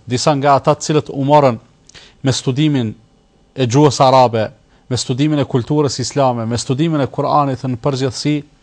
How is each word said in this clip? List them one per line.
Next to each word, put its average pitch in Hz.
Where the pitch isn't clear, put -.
disa 127
nga 139
ata 151
të -
cilët 151
u 139
morën 139
me 131
studimin 131
e 131
gjuhës 139
arabe, 123
me 123
studimin 143
e -
kulturës 143
islame, 123
me 113
studimin 147
e 120
Kur'anit 139
në 127
përgjithësi, 135